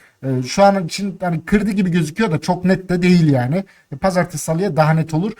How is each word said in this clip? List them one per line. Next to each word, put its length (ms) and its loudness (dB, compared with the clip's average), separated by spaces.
Ee, 180 -2
şu 220 2
an 200 4
için 360 -8
hani 240 -4
kırdı 260 0
gibi 200 0
gözüküyor 420 -2
da 80 -2
çok 240 -4
net 240 0
de 140 -2
değil 300 4
yani. 320 -2
E, 40 -10
pazartesi 480 -2
salıya 320 -2
daha 160 4
net 220 0
olur. 240 -2